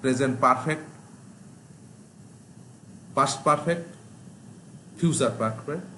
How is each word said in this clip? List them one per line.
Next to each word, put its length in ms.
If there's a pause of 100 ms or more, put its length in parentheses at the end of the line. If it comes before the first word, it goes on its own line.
প্রেজেন্ট 340 (100)
পারফেক্ট, 400 (2250)
পাস্ট 200 (100)
পারফেক্ট, 380 (1120)
ফিউচার 400
পারফেক্ট 460 (120)